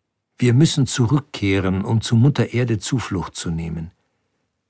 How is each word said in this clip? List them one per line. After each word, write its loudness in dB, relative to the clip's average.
Wir 4
müssen 4
zurückkehren, 0
um -2
zu 0
Mutter 2
Erde 0
Zuflucht -4
zu -8
nehmen. -6